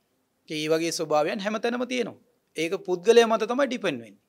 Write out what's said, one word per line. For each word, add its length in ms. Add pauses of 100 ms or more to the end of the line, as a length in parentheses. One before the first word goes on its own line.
(500)
ඒ 180
වගේ 240
ස්වභාවයන් 480
හැමතැනම 480
තියෙනවා. 320 (380)
ඒක 160 (100)
පුද්ගලයා 440
මත 200
තමයි 200
ඩිපෙන්ඩ් 340
වෙන්නේ. 280